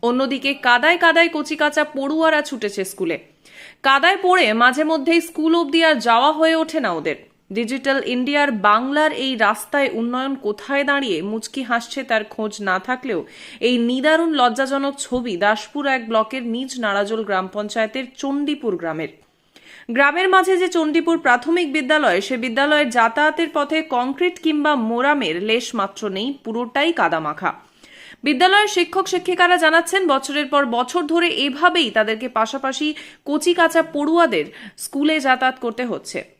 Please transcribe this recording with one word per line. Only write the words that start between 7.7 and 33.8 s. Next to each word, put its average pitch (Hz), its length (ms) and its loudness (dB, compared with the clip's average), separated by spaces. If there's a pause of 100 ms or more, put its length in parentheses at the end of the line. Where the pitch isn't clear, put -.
ইন্ডিয়ার 285 380 0
বাংলার 254 600 2
এই 262 200 -4 (140)
রাস্তায় 254 420 0 (100)
উন্নয়ন 254 360 -4 (120)
কোথায় 277 380 -2
দাঁড়িয়ে 269 380 0
মুচকি 220 400 -8
হাসছে 240 380 -4 (100)
তার 220 120 0 (120)
খোঁজ 214 180 -6 (160)
না 185 80 0 (100)
থাকলেও 254 340 -4 (400)
এই 247 160 2 (120)
নিদারুণ 311 420 2 (100)
লজ্জাজনক 269 540 0 (120)
ছবি 247 260 -4 (120)
দাসপুর 220 420 -2
এক 262 240 0
ব্লকের 226 340 -2 (100)
নিজ 254 160 -8 (140)
নারাজোল 202 440 -2
গ্রাম 185 260 -2
পঞ্চায়েতের 220 520 -4 (140)
চণ্ডীপুর 285 560 -4
গ্রামের। 160 360 -6 (840)
গ্রামের 294 320 2
মাঝে 370 340 4
যে 370 60 0
চণ্ডীপুর 330 500 0
প্রাথমিক 302 540 0
বিদ্যালয়, 269 540 2
সে 262 100 -4
বিদ্যালয়ের 277 540 0
যাতায়াতের 294 680 2
পথে 302 220 -2 (160)
কংক্রিট 277 500 -2
কিংবা 302 280 2 (180)
মোরামের 240 460 0 (120)
লেশ 240 260 0
মাত্র 196 340 -4
নেই, 196 200 -4 (160)
পুরোটাই 240 480 -2
কাদামাখা। 165 580 -2 (720)
বিদ্যালয়ের 370 520 4
শিক্ষক 359 320 0
শিক্ষিকারা 359 480 2
জানাচ্ছেন, 330 460 2 (100)
বছরের 277 400 -2
পর 285 140 4
বছর 247 360 -2 (100)
ধরে 339 160 2 (180)
এভাবেই 311 440 2
তাদেরকে 220 380 -2
পাশাপাশি 269 600 -2 (400)
কচিকাঁচা 330 540 2 (120)